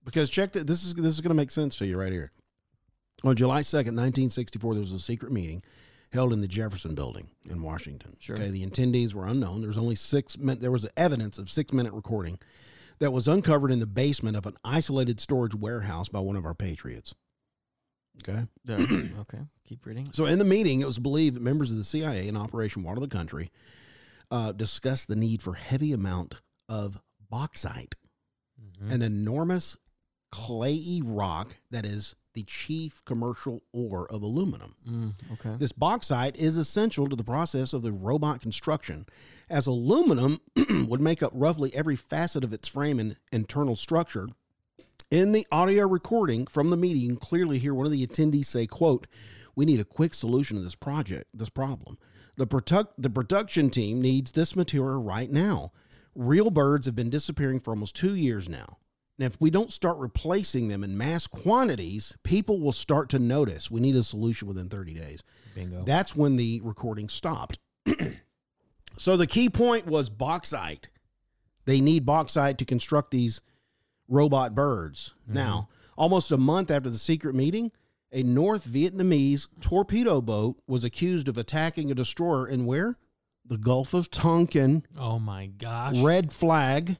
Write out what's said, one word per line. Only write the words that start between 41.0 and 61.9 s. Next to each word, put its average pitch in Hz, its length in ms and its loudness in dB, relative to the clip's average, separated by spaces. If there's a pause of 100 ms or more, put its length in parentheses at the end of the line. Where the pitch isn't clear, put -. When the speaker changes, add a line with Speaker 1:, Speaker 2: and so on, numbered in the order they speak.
Speaker 1:
up 131 100 0
roughly 143 400 0
every 147 220 0
facet 151 480 -4
of 113 80 -4
its - 160 -8
frame 143 320 0
and 107 160 -2 (160)
internal 120 460 0
structure. 160 500 -2 (840)
In 185 220 6
the 214 220 2
audio 196 340 6
recording 175 600 2
from 151 220 2
the 175 60 4
meeting, 170 280 2
you 120 60 0
can 123 80 -2
clearly 170 400 0
hear 139 160 0
one 131 120 0
of 151 80 0
the 131 120 0
attendees 147 420 2
say, 117 200 0
quote, 151 400 2 (480)
"We 139 80 2
need 147 160 6
a 104 60 -2
quick - 280 0
solution 120 440 0
to 95 60 -4
this 90 120 -10
project, 123 580 -6
this 113 160 -8
problem. 135 480 -6 (380)
The 131 120 0
produc-, 175 500 2
the 131 120 -2
production 156 600 2
team 117 320 0
needs 131 320 2
this 160 200 0
material 135 480 0
right 110 300 -4
now. 165 400 0 (420)
Real 151 380 4
birds 143 360 4
have 117 80 -4
been 117 140 -2
disappearing 139 520 -2
for 113 100 -6
almost 107 240 -4
two 196 200 0
years 113 340 0
now. 65 300 -12 (380)
And 135 80 -2
if - 140 -4
we 160 100 6
don't 202 220 2
start 170 260 0
replacing 139 720 -2
them 101 160 -2
in 98 140 -4
mass 113 280 -2
quantities, 131 1000 0